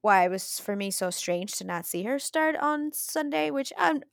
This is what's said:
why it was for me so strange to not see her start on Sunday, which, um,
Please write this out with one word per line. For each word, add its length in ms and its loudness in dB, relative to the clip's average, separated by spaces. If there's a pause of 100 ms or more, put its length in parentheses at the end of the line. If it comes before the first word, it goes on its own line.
why 240 8
it 60 4
was 280 -4
for 160 -4
me 160 -2
so 200 -2
strange 480 -2
to 60 -8
not 220 -4
see 160 -4
her 160 -2
start 380 0
on 360 0
Sunday, 600 -2
which, 260 -2
um, 240 2 (100)